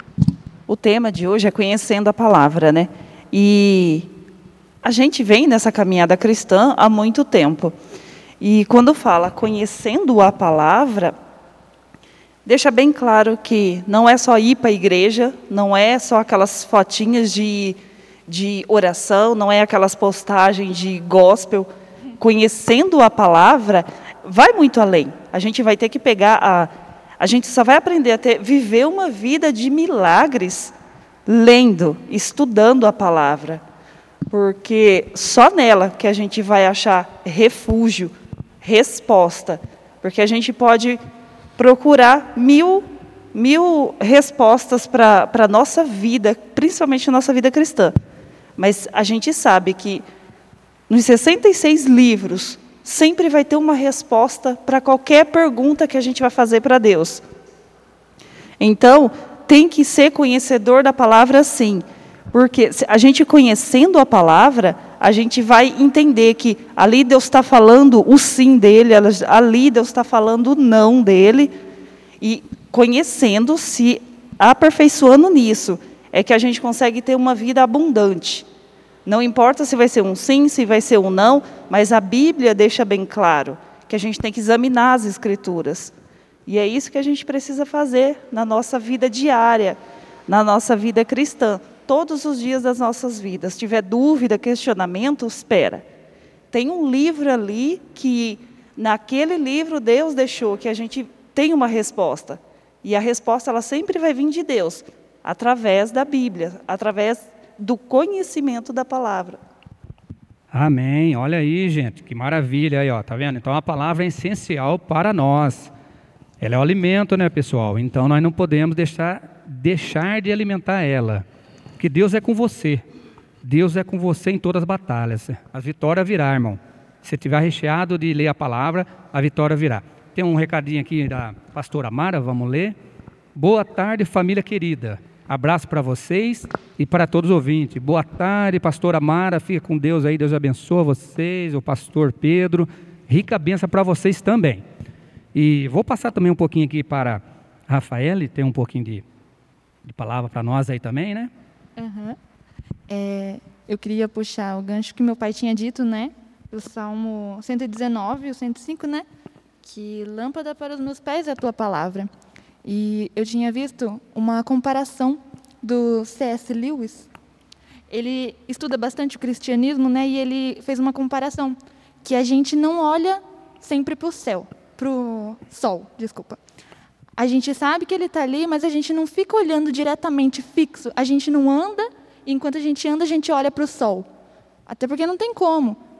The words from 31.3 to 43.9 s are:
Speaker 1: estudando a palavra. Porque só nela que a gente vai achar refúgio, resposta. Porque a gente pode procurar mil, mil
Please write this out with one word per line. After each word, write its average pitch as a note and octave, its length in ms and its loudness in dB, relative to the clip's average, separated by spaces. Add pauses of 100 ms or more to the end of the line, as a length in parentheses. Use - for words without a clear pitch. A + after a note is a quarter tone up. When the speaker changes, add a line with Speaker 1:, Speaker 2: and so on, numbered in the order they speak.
Speaker 1:
estudando A#3 760 2
a G#3 80 4
palavra. D#3 680 -2 (680)
Porque G3+ 840 2
só - 340 4
nela A3 480 4
que - 80 -8
a G#3 80 2
gente G#3 280 -6
vai G3 260 2
achar F#3+ 580 -2
refúgio, A3 840 0 (480)
resposta. F#3 1000 0 (420)
Porque F#3+ 200 -4
a G#3 60 2
gente A3+ 260 -4
pode A#3+ 460 2 (580)
procurar B3+ 800 6
mil, D#4+ 460 4 (500)
mil D4 640 2